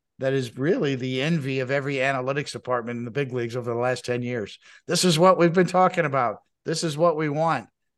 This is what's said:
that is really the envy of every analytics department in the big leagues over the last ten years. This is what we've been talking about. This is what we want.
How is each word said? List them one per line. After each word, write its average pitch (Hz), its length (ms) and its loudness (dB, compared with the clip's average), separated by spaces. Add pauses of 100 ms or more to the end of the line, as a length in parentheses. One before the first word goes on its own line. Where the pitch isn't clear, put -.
(180)
that 135 140 -2
is 131 240 -2
really 147 380 0
the 127 260 -4
envy 135 400 0
of 127 100 -4
every 139 260 -2
analytics 135 560 -2
department 120 460 -4
in 117 60 -8
the 120 60 -8
big 123 220 -4
leagues 120 220 -4
over 123 180 -6
the 117 60 -4
last 123 260 -2
ten 123 180 -2
years. 120 360 -6 (280)
This 165 180 0
is 170 140 4
what 180 180 8
we've 165 160 6
been 180 140 4
talking 180 400 2
about. 127 320 0 (260)
This 160 180 -4
is 156 140 -2
what 160 200 2
we 156 120 0
want. 156 400 -2 (300)